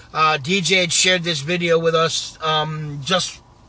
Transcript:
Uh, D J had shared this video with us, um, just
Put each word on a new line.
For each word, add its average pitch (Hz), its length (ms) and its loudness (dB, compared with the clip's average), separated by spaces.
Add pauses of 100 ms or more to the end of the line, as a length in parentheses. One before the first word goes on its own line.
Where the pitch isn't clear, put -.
(120)
Uh, 156 260 2
D 165 220 -2
J 185 160 2
had 180 160 0
shared 185 300 2
this 160 180 -4
video 170 380 0
with 165 160 0
us, - 480 0
um, 156 640 -4
just 170 360 -2 (280)